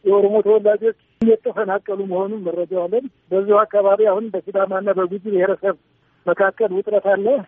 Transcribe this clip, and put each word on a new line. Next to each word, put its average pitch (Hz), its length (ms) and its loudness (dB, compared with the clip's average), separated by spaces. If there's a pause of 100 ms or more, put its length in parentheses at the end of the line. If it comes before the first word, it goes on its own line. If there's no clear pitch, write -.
የኦሮሞ 202 360 4
ተወላጆች 208 580 2 (220)
እየተፈናቀሉ 208 840 -2
መሆኑን 196 360 -4
መረጃ 170 380 -6
አለን። 202 240 -2 (240)
በዚሁ 196 300 2
አካባቢ 202 480 2
አሁን 208 240 0
በሲዳማና 190 640 -4
በጉጂ 185 300 -4
ብሔረሰብ 190 520 -2 (500)
መካከል 190 460 0
ውጥረት 202 340 -2
አለ። 196 200 0 (220)